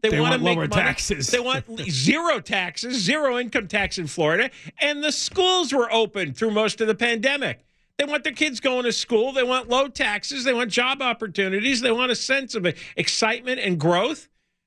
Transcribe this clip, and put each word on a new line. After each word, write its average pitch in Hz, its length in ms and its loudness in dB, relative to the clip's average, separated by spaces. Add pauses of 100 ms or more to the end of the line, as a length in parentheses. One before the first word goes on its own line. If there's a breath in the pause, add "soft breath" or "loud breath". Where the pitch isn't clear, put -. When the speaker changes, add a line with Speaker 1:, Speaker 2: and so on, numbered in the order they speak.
Speaker 1:
They 220 80 4
Speaker 2:
They 147 100 2
Speaker 1:
wanna 156 120 4
Speaker 2:
want 262 100 2
Speaker 1:
make 170 140 2
Speaker 2:
lower 156 120 -2
Speaker 1:
money. - 140 2
Speaker 2:
taxes. 147 480 -2
Speaker 1:
They 247 100 2
want 254 240 -2 (160)
Speaker 2:
<laughs> 190 100 -6
Speaker 1:
zero 220 500 2
taxes, 220 640 -4
zero 254 360 2
income 233 300 -4
tax 202 280 -2
in 165 100 -4
Florida. 170 440 2 (280 loud breath)
And 294 240 0
the 302 100 0
schools 359 600 0
were 240 180 2
open 202 440 0
through 226 160 0
most 214 320 0
of 214 60 0
the 220 60 4
pandemic. 233 720 -2 (320)
They 285 80 0
want 294 180 -2
their 294 120 -4
kids 294 260 -2
going 254 240 2
to 233 80 0
school. 240 400 0
They 262 120 2
want 247 260 0
low 269 180 2
taxes. 240 560 -4
They 262 80 2
want 240 180 0
job 254 300 0
opportunities. 226 800 -2
They 247 120 2
want 247 200 0
a - 40 -2
sense 269 380 -2
of 185 120 0 (320 loud breath)
excitement 240 640 0
and 180 200 0
growth. 180 480 2 (380)